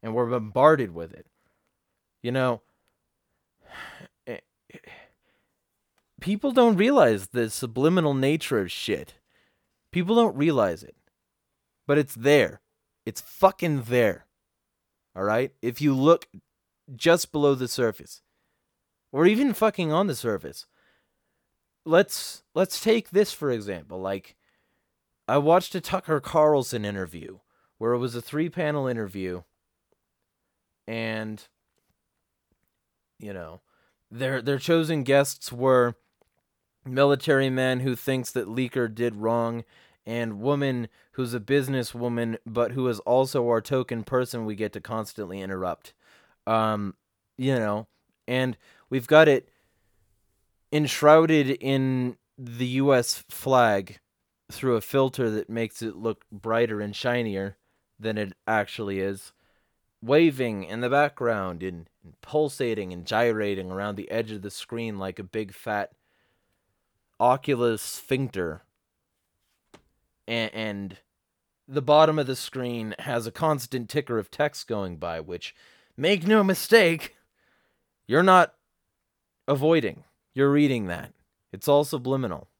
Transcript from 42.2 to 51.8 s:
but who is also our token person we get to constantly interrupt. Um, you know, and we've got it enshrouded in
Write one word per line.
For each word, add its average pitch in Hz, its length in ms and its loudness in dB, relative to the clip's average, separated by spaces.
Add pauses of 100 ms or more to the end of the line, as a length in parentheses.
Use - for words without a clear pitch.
but 117 280 -2
who 127 160 -2
is 110 120 -2
also 131 460 2
our 117 140 2
token 123 420 -4
person 123 420 -4
we 107 100 -6
get 104 180 -6
to 101 80 -12
constantly 98 600 -10
interrupt. 92 540 -8 (520)
Um, 107 500 0 (400)
you 131 180 0
know, 107 320 -2 (400)
and 127 300 -2 (340)
we've 131 160 -4
got 156 220 8
it 139 200 2 (1200)
enshrouded 151 800 6 (100)
in 131 560 -2 (200)